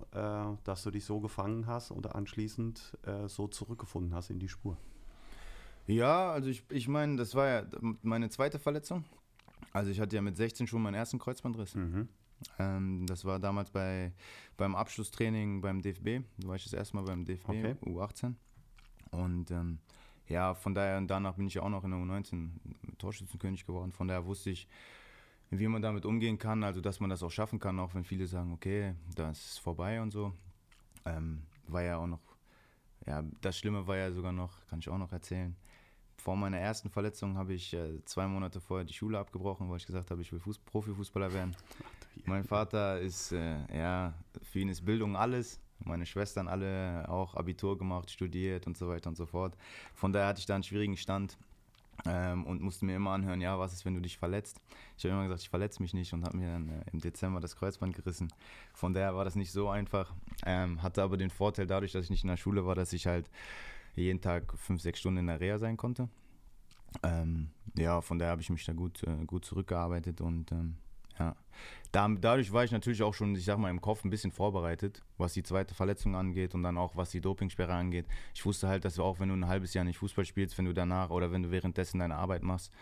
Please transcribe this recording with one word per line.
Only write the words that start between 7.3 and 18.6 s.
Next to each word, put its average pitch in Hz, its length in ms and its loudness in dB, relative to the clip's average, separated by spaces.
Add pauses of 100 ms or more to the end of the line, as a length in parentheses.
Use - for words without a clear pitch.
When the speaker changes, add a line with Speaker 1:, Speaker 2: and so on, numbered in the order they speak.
Speaker 2:
war 135 120 8
ja 117 160 4 (380)
meine 113 280 2
zweite 143 300 2
Verletzung. 151 460 0 (640)
Also 98 180 2
ich 98 120 2
hatte 107 160 2
ja 101 40 2
mit 98 140 0
sechzehn 113 320 0
schon 113 140 0
meinen 101 140 2
ersten 113 220 -2
Kreuzbandriss. 113 580 -4
Speaker 1:
Mhm. 95 340 0 (500)
Speaker 2:
Ähm, 95 480 0
das 90 160 -4
war 95 160 0
damals 98 320 0
bei, 92 400 0 (460)
beim 98 180 2
Abschlusstraining 104 840 0
beim 95 200 0
D 98 100 0
F 92 100 -6
B. 117 200 0 (160)
Da 95 120 -6
war 92 80 -2
ich - 80 -8
das - 80 -6
erste 104 240 -4
Mal 95 80 -2
beim 90 180 -2
D 92 100 -4
F 90 120 -8
B, 107 140 0
Speaker 1:
Okay. 113 160 0 (100)
Speaker 2:
U 87 160 -2
achtzehn. 123 340 -4 (760)